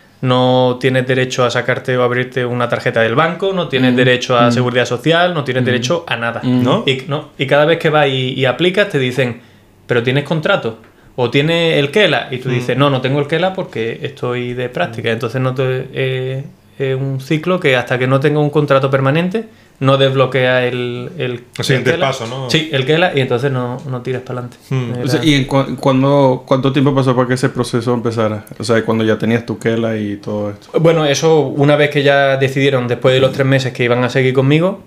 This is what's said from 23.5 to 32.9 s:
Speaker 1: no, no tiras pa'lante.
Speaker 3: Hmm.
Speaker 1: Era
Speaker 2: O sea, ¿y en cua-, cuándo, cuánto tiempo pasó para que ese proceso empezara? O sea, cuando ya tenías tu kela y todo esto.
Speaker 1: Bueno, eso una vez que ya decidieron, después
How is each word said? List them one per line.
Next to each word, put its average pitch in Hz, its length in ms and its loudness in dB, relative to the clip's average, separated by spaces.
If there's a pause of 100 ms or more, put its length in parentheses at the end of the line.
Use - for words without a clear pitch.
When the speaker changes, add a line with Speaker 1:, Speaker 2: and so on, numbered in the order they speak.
Speaker 1:
no, 123 280 -4 (100)
no 123 140 -8
tiras 127 200 -6
pa'lante. 123 340 -10 (140)
Speaker 3:
Hmm. 127 240 -2
Speaker 1:
Era 123 100 -6
Speaker 2:
O 143 40 -2
sea, 156 160 0
¿y 151 100 4
en 131 140 0
cua-, 139 280 0
cuándo, 135 680 2
cuánto 135 260 2
tiempo 139 220 2
pasó 131 200 2
para 123 120 2
que 127 80 0
ese 131 140 0
proceso 120 440 -2
empezara? 110 520 -2 (140)
O - 40 -8
sea, 110 220 2
cuando 113 180 0
ya 110 160 2
tenías 113 260 0
tu 104 140 -6
kela 113 380 -2
y 101 200 -4
todo 104 340 -6
esto. - 280 -6
Speaker 1:
Bueno, 160 260 4
eso 151 360 4
una 139 340 2
vez 147 160 2
que 143 140 0
ya 139 320 4
decidieron, 131 500 0
después 123 280 2